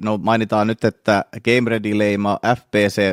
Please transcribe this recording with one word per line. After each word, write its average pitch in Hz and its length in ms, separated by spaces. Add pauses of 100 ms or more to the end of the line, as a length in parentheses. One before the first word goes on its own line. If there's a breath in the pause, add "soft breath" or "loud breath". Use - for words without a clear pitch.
no 107 160
mainitaan 107 500
nyt, 110 160
että 104 420 (180)
Game 120 260
Ready-leima 104 720 (160)
F - 60 (100)
P - 40
C 104 260 (120)